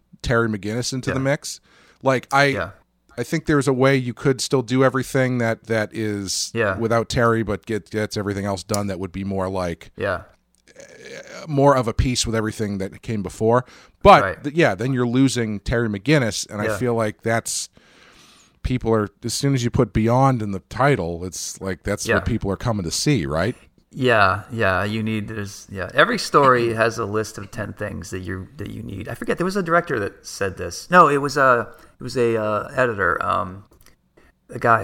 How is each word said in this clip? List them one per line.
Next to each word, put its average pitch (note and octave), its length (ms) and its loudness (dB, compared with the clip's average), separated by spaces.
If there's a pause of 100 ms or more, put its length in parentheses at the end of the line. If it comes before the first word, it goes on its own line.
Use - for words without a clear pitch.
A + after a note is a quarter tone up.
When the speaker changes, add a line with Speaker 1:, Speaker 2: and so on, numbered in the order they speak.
(220)
Speaker 1:
Terry A#2 280 0
McGinnis G#2+ 440 -4
into B2+ 180 -4
the A2 80 -2
Speaker 2:
Yeah. C3+ 40 -2
Speaker 1:
mix. - 360 -2 (440)
Like, C3 280 0
I, C#3 140 4
Speaker 2:
Yeah. G#2+ 240 0 (480)
Speaker 1:
I A#2+ 60 -4
think D#3+ 220 -4
there's C#3+ 220 2
a C#3 60 2
way C3 240 4
you B2 160 -4
could C3 260 0
still C3+ 220 0
do B2+ 220 2
everything B2+ 560 0
that, A2+ 260 -2
that A2 280 -2
is G#2 600 -4
Speaker 2:
Yeah. G#2 240 0
Speaker 1:
without A2+ 320 0
Terry, A#2 340 2
but G2+ 220 -4
get, G#2+ 240 -6
gets G#2+ 280 -4
everything G2 280 -2
else G2 180 -4
done G2+ 240 -4
that F#2 120 -6
would F#2 120 -6
be F#2+ 120 -8
more F#2+ 260 -2
like F2+ 480 -6
Speaker 2:
Yeah. G2 240 -4 (1300)
Speaker 1:
more C#3+ 280 6
of B2 120 2
a A2+ 60 -2
piece - 320 0
with A2+ 100 -2
everything G#2+ 440 -2
that F#2+ 220 -10
came G#2+ 220 -6
before. A#2 420 2 (380)
But F#3+ 200 10
Speaker 2:
Right. F2+ 200 -4
Speaker 1:
th-, C#3 120 -6
yeah, C#3 200 4
then A#2+ 180 -2
you're B2 140 0
losing A#2 520 2
Terry A#2+ 300 -2
McGinnis, A2 600 0
and G#2 120 -6
I G#2+ 40 -2
Speaker 2:
Yeah. G#2+ 120 -2
Speaker 1:
feel A#2+ 180 0
like A2 260 -2
that's, - 480 -4 (960)
people A#2 300 0
are, G#2+ 160 0 (140)
as A2+ 100 -4
soon C#3 200 0
as B2 100 0
you A#2+ 60 0
put A#2+ 240 2
Beyond A#2+ 480 2
in G#2 100 -6
the F#2+ 80 -6 (100)
title, F#2 560 0
it's - 360 -10
like, F#2+ 220 -6
that's G2+ 240 -4
Speaker 2:
Yeah. A2 80 2
Speaker 1:
what F2+ 100 0
people G2+ 260 -2
are F#2 60 -2
coming G#2 260 -4
to D#2+ 80 -4
see, B2 340 0
right? D#2+ 300 -2 (380)
Speaker 2:
Yeah, G#2+ 580 2
yeah, G2 340 0
you G#2+ 180 -4
need, A2 240 -4
there's, G2+ 420 -10
yeah. F#2 240 -8
Every F#3 240 2
story B2+ 560 4
Speaker 1:
<clears throat> - 0 -
Speaker 2:
has A2+ 240 0
a A2+ 80 -4
list G#2+ 320 -4
of G2 140 -14
ten G#2 220 -8
things F#2+ 380 -10
that F#2+ 80 -8
you, F#2+ 280 -8 (100)
that G#2 140 -10
you G#2+ 120 -12
need. A#2+ 260 -10
I A#2+ 60 -8
forget, - 220 -4
there E3+ 80 -2
was F#3+ 120 -2
a G3 60 -2
director E3 360 2
that - 260 -8
said G2 320 -6
this. F2 320 -10
No, F3 200 8
it C#3+ 80 2
was C#3 200 -2
a, B2 300 4 (320)
it - 40 -14
was B2+ 140 -6
a, A#2 240 2
uh, G#2+ 340 -2
editor, G#2+ 480 0
um, F#2 420 -4 (840)
a A#2+ 100 -10
guy, A2+ 240 4